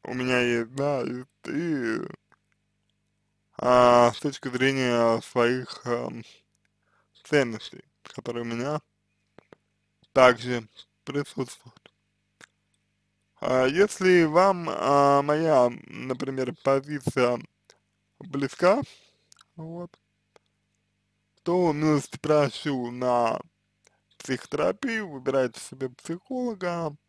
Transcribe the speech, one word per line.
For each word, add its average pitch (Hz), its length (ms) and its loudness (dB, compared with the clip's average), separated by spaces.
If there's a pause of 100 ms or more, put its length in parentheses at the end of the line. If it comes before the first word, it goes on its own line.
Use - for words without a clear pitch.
у 123 60 -10
меня 127 260 0
есть, 120 340 0
да, 139 300 -2
и, 123 200 -8 (280)
и, 139 480 -4 (1600)
а, 120 560 6
с - 60 -12
точки 139 280 -6
зрения 123 760 2
своих, 127 640 -2
ам, 120 380 -6 (1000)
ценностей, 120 600 -2 (200)
которые 120 400 -10
у 117 40 -8
меня 127 320 -6 (1300)
также 123 540 4 (360)
присутствуют. - 880 -10 (1500)
А, 131 240 0
если 180 580 4
вам, 175 460 2
а, 139 540 4
моя, 147 460 4 (180)
например, 131 760 -6
позиция 135 760 -2 (800)
близка, 175 600 0 (760)
вот, 170 340 -14 (1500)
то 175 300 2
милости 151 440 0
прошу 143 760 0
на 123 500 0 (760)
психотерапию, 190 920 -4
выбирайте 131 500 -2
себе 131 300 -12
психолога 180 1040 -8 (140)